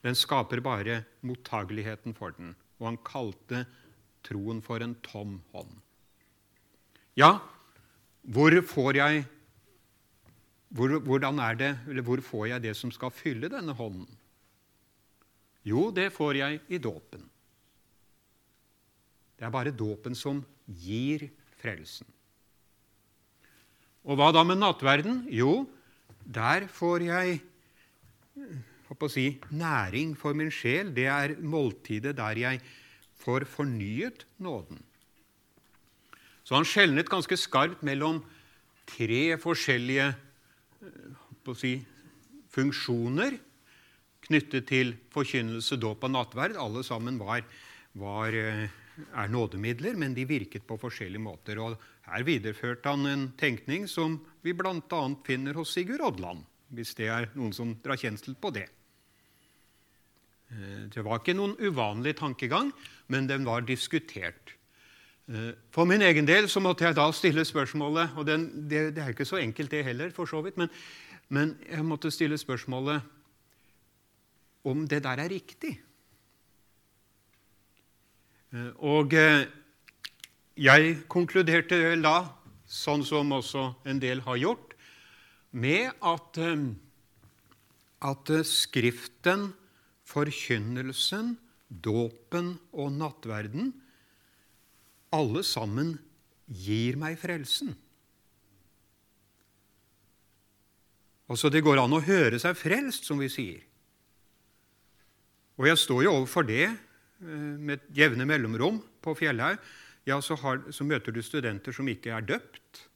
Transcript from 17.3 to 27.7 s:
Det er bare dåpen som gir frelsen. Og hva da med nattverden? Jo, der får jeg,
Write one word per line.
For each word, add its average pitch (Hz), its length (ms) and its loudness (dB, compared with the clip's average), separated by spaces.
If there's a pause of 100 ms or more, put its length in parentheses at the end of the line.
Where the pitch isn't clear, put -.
Det 113 80 -8
er 113 60 -6
bare 131 220 -2
dåpen 110 400 -6
som 143 260 -4 (260)
gir 117 640 -4 (300)
frelsen. 90 480 -12 (2000)
Og 139 160 0
hva 147 160 10
da 160 80 10
med 185 160 2
nattverden? 185 720 2
Jo, 139 320 2 (640)
der 135 400 0
får 175 400 -2
jeg, 180 320 -2 (1500)